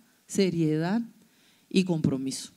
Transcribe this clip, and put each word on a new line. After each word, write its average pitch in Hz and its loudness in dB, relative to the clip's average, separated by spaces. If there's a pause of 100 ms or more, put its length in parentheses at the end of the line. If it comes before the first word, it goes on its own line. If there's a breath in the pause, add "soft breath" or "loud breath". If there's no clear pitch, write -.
(280 soft breath)
seriedad 170 0 (680 soft breath)
y 190 2
compromiso. 139 -2